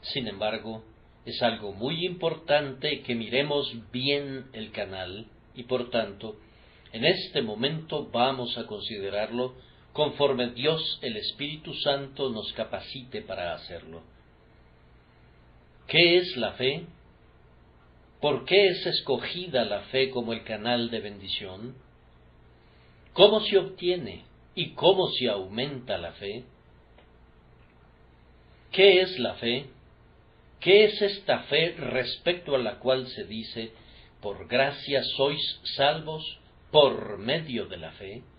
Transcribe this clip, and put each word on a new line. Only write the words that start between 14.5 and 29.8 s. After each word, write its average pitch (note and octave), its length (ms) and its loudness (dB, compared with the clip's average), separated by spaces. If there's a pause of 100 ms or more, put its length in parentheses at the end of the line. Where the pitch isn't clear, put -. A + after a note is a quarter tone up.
¿Qué E3+ 300 6
es F3 180 0
la A2 160 -2
fe? D3 340 -2 (1300)
¿Por C#3 260 0
qué G3 220 8
es - 180 0
escogida C#3+ 760 -2
la G2+ 160 -2
fe C3 300 0
como A#2 220 -4
el A2 120 -8
canal A#2 460 -2
de A2 100 -4
bendición? G2+ 760 -10 (1400)
¿Cómo G#3 280 8
se G3+ 180 2
obtiene F3 680 -2 (300)
y E3+ 160 -4
cómo F3+ 380 4
se B2+ 200 -2
aumenta G#2+ 720 -4
la E2+ 140 -8
fe? G2+ 320 -10 (2250)
¿Qué F#3+ 300 8
es F#3 180 -2
la G#2+ 160 -2
fe? A#2+ 320 -4 (920)